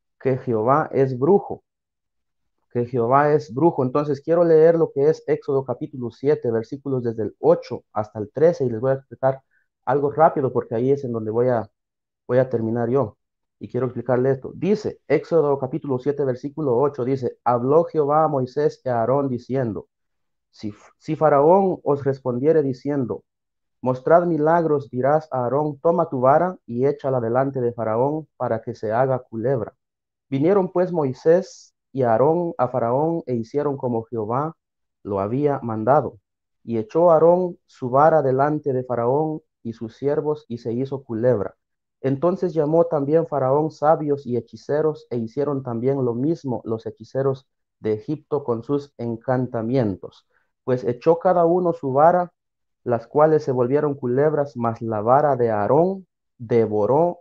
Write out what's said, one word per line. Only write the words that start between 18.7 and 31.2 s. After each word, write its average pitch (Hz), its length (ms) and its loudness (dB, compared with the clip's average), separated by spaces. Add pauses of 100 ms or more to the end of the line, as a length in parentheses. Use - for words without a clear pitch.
y 131 40 -4
a 120 100 0
Aarón 135 300 0
diciendo, 120 580 -4 (640)
si, 104 240 -12 (240)
si 156 180 -6
Faraón 156 680 4
os 139 200 0
respondiere 139 580 0
diciendo, 135 600 -4 (580)
'Mostrad 151 460 2
milagros', 156 640 0
dirás 139 400 0
a 127 140 -2
Aarón, 139 340 -2
'Toma 165 320 0
tu 131 100 -4
vara 156 460 2
y 120 180 -2
échala 135 360 -2
delante 131 400 -2
de 120 120 -2
Faraón 120 540 -2 (100)
para 117 240 -4
que 113 140 -10
se 107 180 -6
haga 127 280 0
culebra.' 113 540 -4 (540)
Vinieron 175 420 2
pues 180 220 0
Moisés 160 840 0 (180)